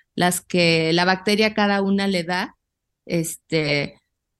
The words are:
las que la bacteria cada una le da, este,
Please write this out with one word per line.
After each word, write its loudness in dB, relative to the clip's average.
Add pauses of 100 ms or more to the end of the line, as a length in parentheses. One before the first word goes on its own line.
(140)
las 0
que 2
la 2
bacteria 0
cada 2
una 0
le -2
da, -6 (480)
este, -4 (400)